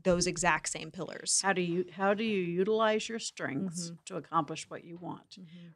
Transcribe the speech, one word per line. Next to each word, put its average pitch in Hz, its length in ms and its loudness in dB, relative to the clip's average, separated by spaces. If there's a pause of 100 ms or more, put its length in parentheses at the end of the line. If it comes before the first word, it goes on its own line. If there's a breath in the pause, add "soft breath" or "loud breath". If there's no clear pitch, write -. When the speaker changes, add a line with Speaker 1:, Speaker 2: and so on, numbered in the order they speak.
Speaker 1:
those 180 240 6
exact 160 400 2
same 160 240 -8
pillars. - 500 -2
Speaker 2:
How 196 100 6
do 185 80 2
you, 180 320 2
how 196 220 4
do 202 80 -2
you 214 180 2
utilize 214 680 2
your 226 100 -6
strengths 175 720 -4
Speaker 1:
Mm-hmm. 170 60 -14 (100)
Speaker 2:
to - 100 -8
accomplish 156 540 -2
what - 140 -10
you 170 120 -14
want? - 340 -12
Speaker 1:
Mm-hmm. 175 460 -18